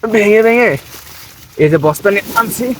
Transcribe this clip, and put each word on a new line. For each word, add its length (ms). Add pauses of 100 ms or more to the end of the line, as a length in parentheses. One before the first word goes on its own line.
ভেঙে 440
ভেঙে 240 (840)
এই 140
যে 60
বস্তা 340
নিয়ে 120 (120)
আনছি 300 (140)